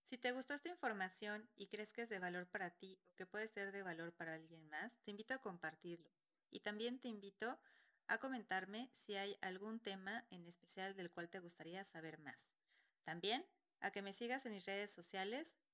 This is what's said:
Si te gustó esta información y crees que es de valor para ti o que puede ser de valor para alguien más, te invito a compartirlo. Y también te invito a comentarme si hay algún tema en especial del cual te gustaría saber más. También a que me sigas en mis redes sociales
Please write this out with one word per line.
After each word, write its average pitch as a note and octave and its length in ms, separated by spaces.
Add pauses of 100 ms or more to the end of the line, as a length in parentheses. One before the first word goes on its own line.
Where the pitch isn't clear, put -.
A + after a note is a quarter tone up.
Si - 140
te B3 160
gustó C4 220
esta D#4 160
información G#3+ 760 (100)
y G3+ 100
crees G#3 260
que - 80
es A#3 80
de G3+ 120
valor F3+ 260
para F#3 240
ti F#3+ 280 (120)
o - 60
que F#3+ 100
puede G#3+ 220
ser G3 240
de G3 100
valor E3+ 320
para E3 180
alguien D#3+ 380
más, E3+ 340
te G#3+ 60
invito G#3+ 240
a C4+ 80
compartirlo. E3+ 680 (420)
Y - 100
también A3+ 380
te B3 100
invito G#3 500 (500)
a A3+ 100
comentarme A3 760
si - 240
hay G3 260
algún G3+ 380
tema G3 500
en F3 160
especial F#3+ 500
del F3 140
cual E3+ 180
te F#3+ 120
gustaría F3 440
saber D#3+ 340
más. - 360 (500)
También G3+ 400 (360)
a G3+ 100
que G3+ 120
me G3 120
sigas B3 320
en G#3+ 80
mis F#3+ 100
redes G3+ 260
sociales G3+ 680 (180)